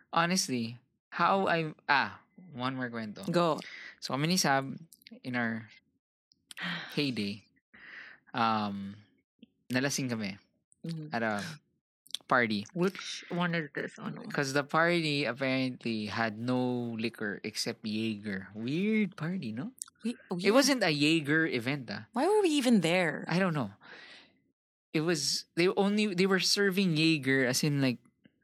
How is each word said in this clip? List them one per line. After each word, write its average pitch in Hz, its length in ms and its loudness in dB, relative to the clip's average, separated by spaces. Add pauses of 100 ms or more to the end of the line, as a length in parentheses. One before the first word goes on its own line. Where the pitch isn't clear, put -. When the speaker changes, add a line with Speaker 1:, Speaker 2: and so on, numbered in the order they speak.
(120)
Speaker 1:
honestly, 139 720 0 (320)
how 190 340 2
I, 160 240 0 (160)
ah, 110 300 0 (400)
one 127 180 -2
more 127 140 -4
kwento. 110 400 -8
Speaker 2:
Go. 170 320 2 (400)
Speaker 1:
So, 127 160 -4
kami 160 160 0
ni 185 80 2
Sab, 139 320 2 (500)
in 123 140 -6
our 113 320 -4 (1300)
heyday, 113 480 -2 (880)
um, 104 640 -2 (760)
nalasing 131 380 0
kami 107 260 -4 (480)
Speaker 2:
Mm-hmm. 156 320 -8
Speaker 1:
at 117 80 -2
a 107 160 0 (880)
party. 110 360 2 (120)
Speaker 2:
Which - 560 -4
one 175 240 0
is 156 200 -4
this? - 240 -8
Ano? - 320 -10
Speaker 1:
'Cause 139 240 0
the 143 80 2
party 156 640 2
apparently 127 800 -2
had 107 320 -2
no 123 560 -2
liquor 110 480 -4
except 107 400 -6
Jaeger. 104 720 -4
Weird 180 640 0
party, 156 320 -6
no? 147 240 -8 (280)
Speaker 2:
We-, 240 120 -4 (160)
Speaker 1:
It 185 200 2
Speaker 2:
weird. 226 40 6
Speaker 1:
wasn't 269 320 6
a 160 40 4
Jaeger 151 600 4
event, 127 400 -2
ah. - 240 -10
Speaker 2:
Why 269 160 2
were 427 120 4
we 339 120 4
even 240 240 6
there? 165 480 2
Speaker 1:
I 165 160 2
don't 185 120 2
know. 104 200 -4 (1160)
It 160 140 2
was, 151 380 -2 (100)
they 170 180 4
only, 208 400 2
they 180 140 2
were 190 160 2
serving 190 520 2
Jaeger 139 520 4
as 131 160 2
in, 143 180 2
like, 127 160 2 (460)